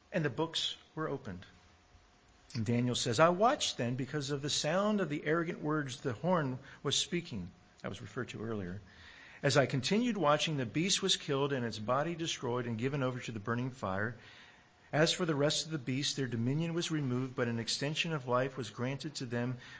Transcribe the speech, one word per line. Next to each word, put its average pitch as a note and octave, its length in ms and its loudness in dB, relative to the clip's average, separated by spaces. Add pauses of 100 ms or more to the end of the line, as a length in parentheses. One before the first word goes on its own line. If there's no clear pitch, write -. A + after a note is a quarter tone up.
(140)
and E3+ 100 0
the D3 60 0
books D#3 460 -2 (200)
were D#3 140 -4
opened." G#2 360 -6 (1080)
And A2+ 100 0
Daniel A#2+ 300 2
says, A#2+ 240 0
"I D#3+ 100 10
watched G3+ 480 2
then B2 180 0
because C#3 360 -4
of C#3 100 -2
the D3 80 -4
sound G3 520 2
of E3 80 0
the D3 140 -4
arrogant E3 380 0
words D3 360 -2
the C3 160 -2
horn D3+ 440 2 (260)
was C#3 120 0
speaking." B2+ 540 -2 (320)
That - 80 -6
was G#2 120 -8
referred A#2 280 -8
to - 120 -10
earlier. G#2 400 -4 (600)
"As C3+ 120 4
I C3+ 120 8
continued G#3+ 500 2
watching, D3+ 400 4
the C3 80 0
beast E3+ 380 2
was F#3 120 4
killed C#3 380 0
and B2 100 0
its A2 140 -4
body C3+ 380 0
destroyed B2 500 -2
and A#2 100 -2
given C3+ 280 0
over B2+ 160 0
to B2 120 -6
the A2+ 80 -6
burning A#2+ 300 -2
fire. G#2+ 480 -2 (760)
As D#3+ 220 4
for F3+ 140 0
the D#3 80 2
rest D3 320 2
of D#3 40 -8
the D#3+ 60 -2
beasts, C3+ 380 -2
their C#3 100 0
dominion C3 480 0
was E3 160 -2
removed, C3 460 0
but B2 120 2
an A#2 120 -2
extension D3+ 540 -2
of B2+ 140 -4
life C3 300 2
was A#2 140 -6
granted C3+ 440 -4
to C3 120 -6
them A#2+ 300 -2 (220)